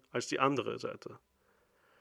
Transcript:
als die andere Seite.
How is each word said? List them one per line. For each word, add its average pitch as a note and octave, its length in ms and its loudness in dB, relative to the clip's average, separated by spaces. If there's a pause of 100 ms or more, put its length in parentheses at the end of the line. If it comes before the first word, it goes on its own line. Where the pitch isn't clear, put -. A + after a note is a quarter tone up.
(120)
als B2 160 -2
die C#3+ 120 0
andere C3 380 2
Seite. - 400 -8 (840)